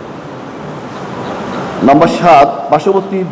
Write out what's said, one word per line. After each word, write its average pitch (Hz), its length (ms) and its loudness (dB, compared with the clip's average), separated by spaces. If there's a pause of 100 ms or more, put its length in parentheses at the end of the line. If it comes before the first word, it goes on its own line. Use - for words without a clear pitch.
(1800)
নাম্বার 151 260 6
সাত, 151 640 4
পার্শ্ববর্তী 190 600 0